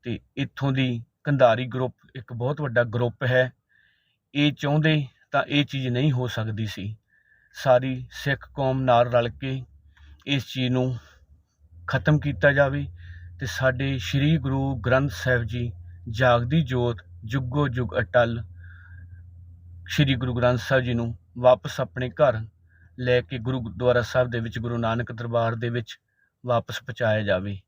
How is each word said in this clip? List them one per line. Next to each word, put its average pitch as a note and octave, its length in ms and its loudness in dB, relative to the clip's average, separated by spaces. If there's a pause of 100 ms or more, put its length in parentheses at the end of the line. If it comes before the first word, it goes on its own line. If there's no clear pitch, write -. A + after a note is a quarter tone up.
ਤੇ A#2+ 180 -8 (160)
ਇੱਥੋਂ C#3 360 -4
ਦੀ B2+ 320 -2 (200)
ਕੰਧਾਰੀ C3 420 4
ਗਰੁੱਪ B2+ 280 -4 (200)
ਇੱਕ B2+ 180 -14
ਬਹੁਤ B2+ 280 -4
ਵੱਡਾ A#2+ 240 2
ਗਰੁੱਪ A#2 400 -2
ਹੈ, B2+ 280 2 (800)
ਇਹ D3 180 4
ਚਾਹੁੰਦੇ D3+ 560 2 (220)
ਤਾਂ C#3 180 0
ਇਹ C#3+ 160 2
ਚੀਜ਼ C3 240 -4
ਨਹੀਂ C3+ 240 2
ਹੋ B2 140 -2
ਸਕਦੀ A2 400 -4
ਸੀ। G#2 300 -8 (580)
ਸਾਰੀ B2+ 580 2
ਸਿੱਖ - 420 -6
ਕੌਮ C3 280 0
ਨਾਲ B2 300 4
ਰਲ A#2+ 160 4
ਕੇ C3 360 -6 (640)
ਇਸ C#3 200 -2
ਚੀਜ਼ B2+ 260 -2
ਨੂੰ B2+ 240 0 (920)
ਖਤਮ D3 320 2
ਕੀਤਾ C#3 340 2
ਜਾਵੇ, C#3 360 2 (520)
ਤੇ C3+ 60 -6
ਸਾਡੇ C3 520 0
ਸ਼੍ਰੀ C#3+ 380 0
ਗੁਰੂ C3+ 400 -2
ਗ੍ਰੰਥ B2+ 340 2
ਸਾਹਿਬ B2 320 0
ਜੀ A#2+ 300 -6 (360)
ਜਾਗਦੀ B2 540 2
ਜੋਤ B2 340 0 (280)
ਜੁਗੋ C3+ 440 -2
ਜੁਗ A#2+ 300 -4
ਅਟਲ A#2 460 0 (1400)
ਸ਼੍ਰੀ C3+ 260 2
ਗੁਰੂ B2 200 -4
ਗ੍ਰੰਥ B2 260 2
ਸਾਹਿਬ C3 240 2
ਜੀ A#2+ 100 -2
ਨੂੰ A#2 240 -4 (200)
ਵਾਪਸ B2 420 4
ਆਪਣੇ B2+ 300 -4
ਘਰ B2 300 2 (580)
ਲੈ B2 220 4
ਕੇ B2+ 180 -8
ਗੁਰਦੁਆਰਾ A#2+ 640 0
ਸਾਹਿਬ B2 280 0
ਦੇ A#2 100 -2
ਵਿੱਚ, A2+ 180 -6
ਗੁਰੂ A#2 200 -4
ਨਾਨਕ A2+ 340 -2
ਦਰਬਾਰ A#2 420 -2
ਦੇ A#2 140 -4
ਵਿੱਚ A#2 320 -6 (460)
ਵਾਪਸ A#2 320 -2
ਪਹੁੰਚਾਇਆ A2 440 -2
ਜਾਵੇ। G2 460 -2